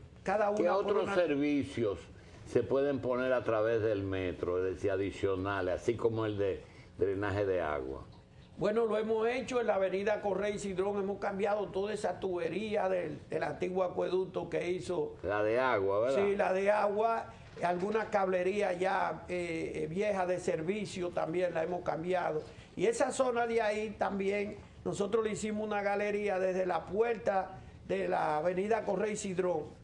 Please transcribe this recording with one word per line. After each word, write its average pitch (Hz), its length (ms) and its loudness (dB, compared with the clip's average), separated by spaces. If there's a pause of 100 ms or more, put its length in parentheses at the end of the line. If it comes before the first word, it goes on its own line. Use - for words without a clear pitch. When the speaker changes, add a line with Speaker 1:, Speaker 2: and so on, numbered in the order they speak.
(240)
Speaker 1:
cada 208 320 2
Speaker 2:
¿Qué 214 80 6
Speaker 1:
una 208 120 8
por 196 100 6
Speaker 2:
otros 202 180 4
Speaker 1:
una 202 120 2
Speaker 2:
servicios 143 840 4 (480)
se 123 160 4
pueden 135 360 2
poner 127 340 2
a 123 100 2
través 113 380 2
del 101 220 2
metro, 92 640 0
es 92 100 0
decir, 95 160 0
adicionales, 95 840 0
así 117 200 0
como 110 300 0
el 104 120 -2
de 98 260 -2 (340)
drenaje 101 480 0
de 92 140 2
agua? 69 460 -4 (520)
Speaker 1:
Bueno, 214 300 0
lo 214 100 0
hemos 220 300 0
hecho 247 340 -2
en 220 60 0
la 202 80 2
avenida 190 440 0
Correy 202 380 -2
Cidrón, 196 420 -2
hemos 196 200 -4
cambiado 202 480 -2
toda 202 260 -4
esa 180 260 -4
tubería 190 680 -2
del, 170 300 -2 (100)
del - 140 -2
antiguo 185 400 -2
acueducto 180 640 -2
que 165 220 -2
hizo. 170 500 -4
Speaker 2:
La 104 220 0
de 110 160 2
agua, 104 400 2
¿verdad? 135 260 2
Speaker 1:
Sí, 202 100 2
la 190 180 2
de 196 180 2
agua, 208 560 0 (340)
alguna 196 480 0
cablería 190 640 2
ya, 180 560 0
eh, 165 460 -4
eh, 156 120 -4
vieja 190 380 0
de 180 140 0
servicio 175 720 -2
también 170 440 0
la 165 80 0
hemos 175 220 -2
cambiado. 160 580 -2 (340)
Y 190 120 2
esa 240 240 2
zona 240 340 2
de 226 160 2
ahí 214 380 -2
también, 202 580 -2 (260)
nosotros 196 400 0
le 214 100 -2
hicimos 214 300 -4
una 208 200 -2
galería 202 560 0
desde 185 260 0
la 170 180 0
puerta 196 760 0 (280)
de 185 200 0
la 165 300 2
avenida 190 480 2
Correy 202 320 0
Cidrón 180 480 0 (180)